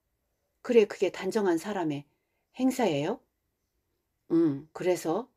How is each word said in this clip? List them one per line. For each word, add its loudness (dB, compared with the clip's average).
"그래, 6
그게 -2
단정한 0
사람의 -6
행사예요?" 0
"음, 2
그래서?" -2